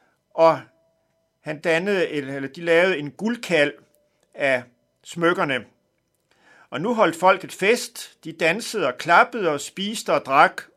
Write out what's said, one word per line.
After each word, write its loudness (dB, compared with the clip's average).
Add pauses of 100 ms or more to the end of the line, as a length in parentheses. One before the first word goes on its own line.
(300)
og 2 (800)
han -10
dannede, 0
eller, -8
eller -8
de -16
lavede 2
en -8
guldkalv -2 (600)
af -2 (400)
smykkerne. -2 (1040)
Og -8
nu -2
holdt 2
folket 2
fest, -4
de -12
dansede -2
og -6
klappede 2
og -4
spiste -6
og -2
drak 4 (160)